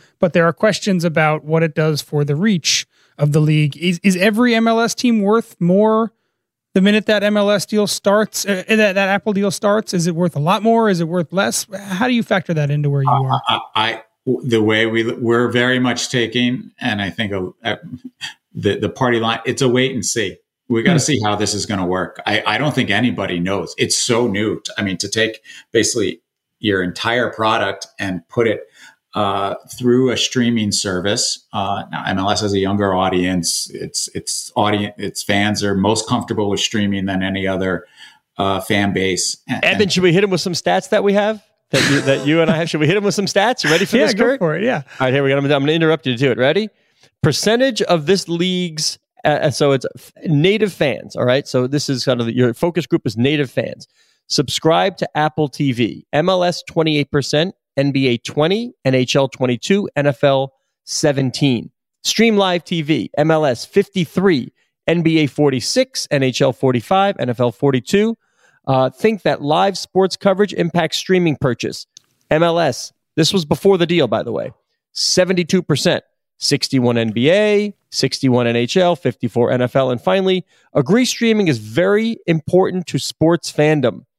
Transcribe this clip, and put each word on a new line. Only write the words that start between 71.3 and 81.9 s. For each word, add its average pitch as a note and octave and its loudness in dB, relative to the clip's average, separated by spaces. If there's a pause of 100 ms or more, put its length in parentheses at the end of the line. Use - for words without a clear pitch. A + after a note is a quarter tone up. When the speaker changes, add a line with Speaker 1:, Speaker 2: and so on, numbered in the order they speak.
Speaker 3:
purchase. - -4 (420)
M D#3 2
L E3+ 2
S, C#3 -2 (240)
this D#3 2
was F#3 0
before F3+ 2
the E3+ 2
deal, D#3+ 2
by G#2 -2
the A2+ -8
way, C2+ -6 (400)
seventy-two F3+ 0
percent, D3+ 0 (340)
sixty-one B2 0
N A2+ 0
B A#2+ 2
A, G#3 2 (180)
sixty-one B2+ 0
N A#2 0
H A#2+ -2
L, F3 2
fifty-four A#2+ -2
N B2 0
F B2 0
L. C3 2
And B2 -4
finally, F#3 0 (280)
agree F3+ 2
streaming A3 2
is B2+ 0
very F#3+ 0 (100)